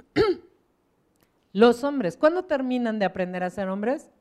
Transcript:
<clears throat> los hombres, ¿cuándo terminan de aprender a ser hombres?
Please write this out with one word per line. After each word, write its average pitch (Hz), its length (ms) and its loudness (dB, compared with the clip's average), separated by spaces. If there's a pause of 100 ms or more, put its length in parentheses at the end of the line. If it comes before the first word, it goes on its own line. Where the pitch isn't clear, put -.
(160)
<clears throat> - 1400 -6
los 233 300 6
hombres, 269 340 -2
¿cuándo 349 280 2
terminan 254 540 -2
de 196 60 2
aprender 180 380 -4
a 180 60 -4
ser 190 200 -6
hombres? 220 400 -4 (120)